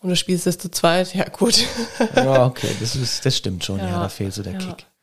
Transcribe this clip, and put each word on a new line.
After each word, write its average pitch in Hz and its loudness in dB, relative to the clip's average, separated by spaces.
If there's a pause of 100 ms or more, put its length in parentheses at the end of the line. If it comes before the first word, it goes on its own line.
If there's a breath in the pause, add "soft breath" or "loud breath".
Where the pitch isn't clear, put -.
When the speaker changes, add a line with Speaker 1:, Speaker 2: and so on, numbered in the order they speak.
Speaker 1:
und 185 -2
du 175 2
spielst 180 0
es 180 -2
zu 175 -10
zweit, 180 2
ja 196 0
gut. 240 2 (240)
<laughs> - -2
Speaker 2:
Ja, 131 6
okay, - 0 (100)
das 113 -4
ist, 127 -2
das 131 2
stimmt 92 -4
schon, 98 -4
ja, 95 -2
Speaker 1:
Ja, 87 0
Speaker 2:
da - -2
fehlt 98 -6
so 104 -8
der 98 -8
Speaker 1:
ja. - -8
Speaker 2:
Kick. - -10 (160)